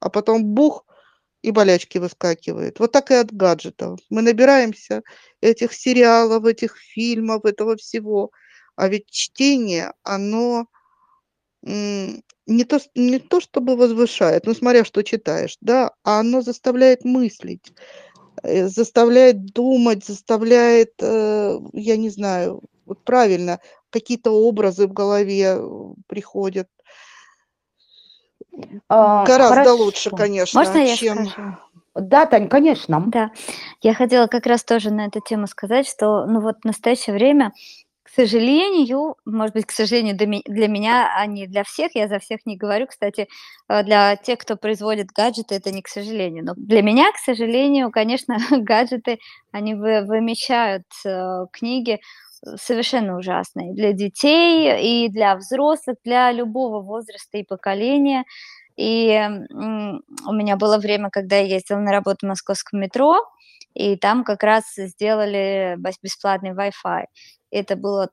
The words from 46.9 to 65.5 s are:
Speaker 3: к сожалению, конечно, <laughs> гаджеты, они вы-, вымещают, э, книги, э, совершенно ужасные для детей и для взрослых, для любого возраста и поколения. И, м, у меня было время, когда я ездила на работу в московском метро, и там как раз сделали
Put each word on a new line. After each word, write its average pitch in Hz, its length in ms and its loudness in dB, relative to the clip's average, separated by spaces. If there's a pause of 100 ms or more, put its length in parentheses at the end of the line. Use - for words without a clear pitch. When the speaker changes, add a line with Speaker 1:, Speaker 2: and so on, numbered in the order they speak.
Speaker 3:
к - 60 -8
сожалению, 254 720 0
конечно, 233 480 -2
<laughs> 240 120 -2
гаджеты, 233 680 0 (340)
они 214 220 -6
вы-, 214 300 0
вымещают, 220 800 -2 (220)
э, 185 460 -6
книги, 233 420 -4 (520)
э, - 140 -16
совершенно 226 580 -2
ужасные 180 560 -8
для 208 180 0
детей 262 1120 2
и 214 40 -4
для 196 260 2
взрослых, 262 680 -2
для 247 280 2
любого 233 500 -4
возраста 208 560 -12
и 196 60 -8
поколения. 254 800 0 (520)
И, 226 340 0
м, 214 920 -4 (260)
у - 60 -4
меня 208 220 0
было 214 220 2
время, 208 320 -4
когда 196 280 -2
я 196 60 2 (120)
ездила 202 240 -4
на 202 120 -2
работу 196 340 -2
в 196 40 -4
московском 196 500 -8
метро, 277 380 2 (560)
и 202 220 -2
там 226 280 0
как 202 200 -6
раз 220 200 2 (120)
сделали 196 1040 -4